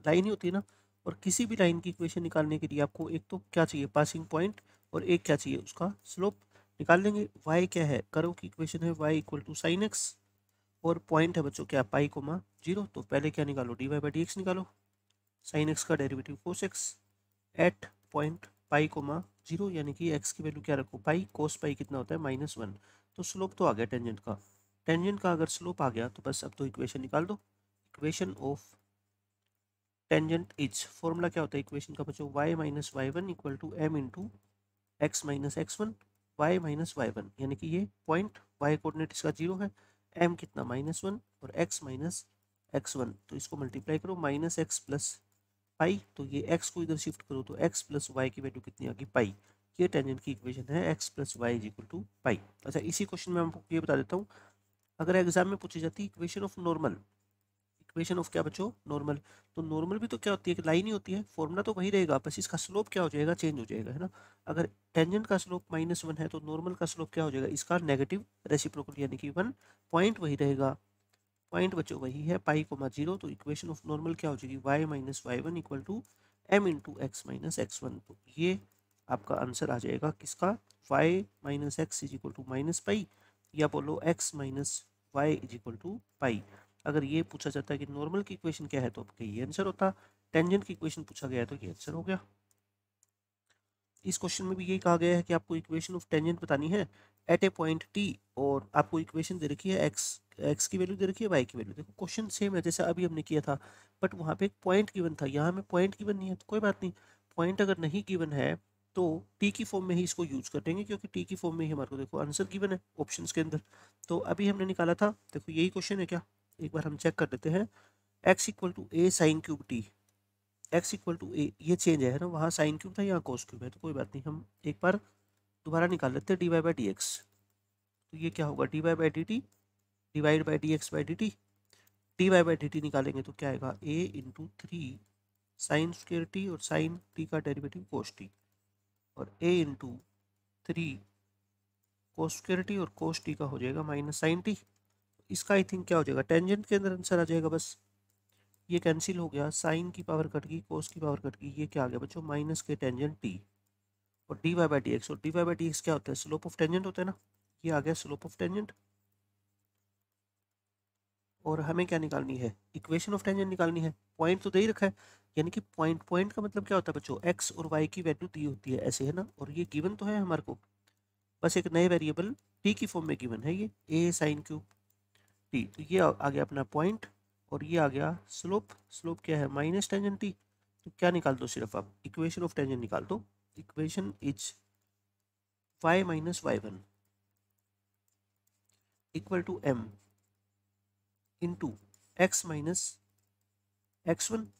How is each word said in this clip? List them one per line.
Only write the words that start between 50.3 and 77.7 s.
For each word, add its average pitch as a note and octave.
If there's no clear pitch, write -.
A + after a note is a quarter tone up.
इक्वेशन B2+
है E3+
x -
plus -
y A#2+
is G#2+
equal -
to F3+
पाई। G#2
अच्छा, C#3
इसी F3
क्वेश्चन F#3
में F3
आपको E3
ये E3
बता D#3
देता C3+
हूँ, G#3
अगर F3
एग्जाम F3+
में G3
पूछी E3+
जाती D#3+
है G3
equation F3
of -
normal, D#3+
equation E3+
of E3
क्या E3
बच्चों, F3+
नॉर्मल, D3
तो E3
नॉर्मल D#3+
भी A3+
तो A#3
क्या G#3
होती F#3+
है, E3+
एक -
लाइन E3+
ही A3
होती G3
है, G3+
फॉर्मूला E3
तो A3
वही F#3+
रहेगा, F3
बस D3+
इसका F3+
स्लोप G#3
क्या F#3+
हो D#3+
जाएगा, D3+
चेंज D3+
हो A2+
जाएगा, A2
है C3+
ना। F#3
अगर D#3
टेंजेंट F3+
का F#3+
स्लोप F3+
माइनस E3
वन D#3
है D#3+
तो D#3+
नॉर्मल D#3+
का F3
स्लोप D#3+
क्या D#3+
हो D3+
जाएगा, C3+
इसका F3
नेगेटिव D3
रेसिप्रोकल, D3
यानी C3+
कि C#3+
वन, F#3+
पॉइंट G3+
वही D3
रहेगा, C#3
पॉइंट F#3
बच्चों D#3
वही C3+
है, E3
पाई D3+
कोमा C#3
ज़ीरो। D#3+
तो E3
equation D3+
of -
normal D#3+
क्या D#3
हो C#3
जाएगी, C3+
y C#3
minus C3+
y B2
one E3
equal C#3
to G#3+
m G3+
into D3
x -
minus C3+
x -